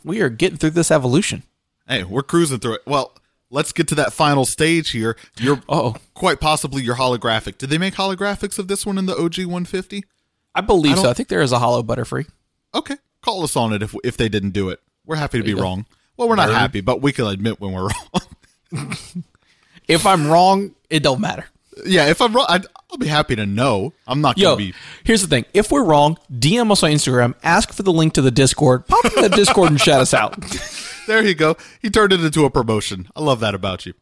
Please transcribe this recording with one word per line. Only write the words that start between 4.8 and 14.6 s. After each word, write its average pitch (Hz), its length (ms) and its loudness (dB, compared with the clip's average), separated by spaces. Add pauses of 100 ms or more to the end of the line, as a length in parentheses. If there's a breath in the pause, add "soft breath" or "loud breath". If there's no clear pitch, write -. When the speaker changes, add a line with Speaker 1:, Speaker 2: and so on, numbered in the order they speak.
Speaker 2:
here. 113 260 -4 (220 soft breath)
Your 135 180 0 (120)
Speaker 1:
Uh-oh. 127 280 -2 (180)
Speaker 2:
quite 175 260 -2
possibly 147 420 -2
your 120 140 -2
holographic. 117 600 -2
Did 135 100 -8
they 151 100 -2
make 185 160 -2
holographics 196 640 -4
of 185 100 -8
this 196 180 -6
one 202 100 -4
in 190 100 -2
the - 100 -4
O 165 120 -2
G 175 160 -6
one 175 220 -6
fifty? 190 360 -10 (520)
Speaker 1:
I 190 80 -2
believe 175 300 4
Speaker 2:
I - 40 2
Speaker 1:
so. 190 60 2
Speaker 2:
don't 123 80 4
Speaker 1:
I 120 40 -2
think - 140 -6
there 175 140 0
is 127 100 2
a 123 60 2
hollow 120 240 2
Butterfree. 120 460 -6 (460)
Speaker 2:
Okay, 277 220 -6 (240)
call 196 240 -4
us - 120 -4
on 113 180 0
it 101 80 -4
if, 107 200 -8
if 120 140 -4
they 117 140 0
didn't 101 220 -2
do 95 180 -2